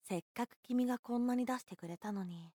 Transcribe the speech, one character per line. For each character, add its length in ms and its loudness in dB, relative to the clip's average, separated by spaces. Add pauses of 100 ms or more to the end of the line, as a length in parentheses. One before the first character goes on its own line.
せ 140 -2
っ 60 -4 (100)
か 120 -2
く 160 -20
君 240 4
が 120 2
こ 180 -2
ん 100 4
な 80 4
に 120 2
出 120 0
し 60 -10
て 120 -12
く 100 -10
れ 100 -6
た 160 -6
の 100 -2
に 360 -8